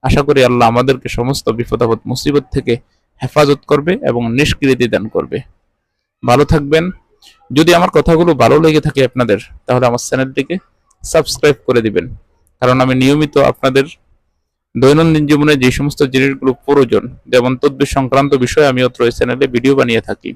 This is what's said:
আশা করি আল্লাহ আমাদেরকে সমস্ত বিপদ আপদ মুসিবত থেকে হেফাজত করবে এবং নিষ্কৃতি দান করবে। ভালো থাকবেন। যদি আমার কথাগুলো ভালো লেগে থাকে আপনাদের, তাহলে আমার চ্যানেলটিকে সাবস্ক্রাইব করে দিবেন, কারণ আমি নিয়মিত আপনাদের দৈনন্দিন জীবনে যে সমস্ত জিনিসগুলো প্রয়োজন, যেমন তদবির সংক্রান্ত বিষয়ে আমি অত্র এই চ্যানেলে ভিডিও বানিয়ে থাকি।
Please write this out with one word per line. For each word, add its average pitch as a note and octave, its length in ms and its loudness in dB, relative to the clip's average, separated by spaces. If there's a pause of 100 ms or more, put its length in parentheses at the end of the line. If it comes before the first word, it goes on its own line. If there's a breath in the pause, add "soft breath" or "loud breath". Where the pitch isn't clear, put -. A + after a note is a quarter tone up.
আশা C3 200 0
করি C#3 220 2
আল্লাহ B2 240 2
আমাদেরকে B2+ 420 0
সমস্ত B2+ 400 -4
বিপদ A#2 340 -4
আপদ A2+ 220 -2
মুসিবত C#3 380 -4 (100)
থেকে B2 240 -4 (460)
হেফাজত C#3 440 0
করবে D3+ 340 -2
এবং A#2+ 320 -4
নিষ্কৃতি C3 540 0
দান G#2+ 200 -4
করবে। D2+ 320 -6 (880)
ভালো B2+ 200 2
থাকবেন। D#3+ 460 -2 (640 soft breath)
যদি E3 220 4
আমার F3 140 2
কথাগুলো E3 440 2
ভালো B2 260 4
লেগে D#3 220 2
থাকে C3+ 240 0
আপনাদের, A#2+ 320 0 (280)
তাহলে B2 200 0
আমার A#2+ 120 0
চ্যানেলটিকে C3 600 -4 (460)
সাবস্ক্রাইব D3 520 -2 (100)
করে B2 160 0
দিবেন, G2+ 340 -4 (440)
কারণ B2+ 220 2
আমি C3 140 2
নিয়মিত C#3+ 420 2
আপনাদের C3+ 460 2 (1000)
দৈনন্দিন D#3 460 4
জীবনে D3 280 2
যে B2+ 160 2
সমস্ত C#3+ 320 -4
জিনিসগুলো C3+ 500 -2
প্রয়োজন, B2 500 0 (240)
যেমন B2 300 0
তদবির C#3 380 -2
সংক্রান্ত C#3 400 0
বিষয়ে C3+ 360 2
আমি B2+ 120 0
অত্র B2 220 -2
এই A#2 60 2
চ্যানেলে B2+ 360 -2
ভিডিও B2 280 0
বানিয়ে A#2+ 260 0
থাকি। - 340 -10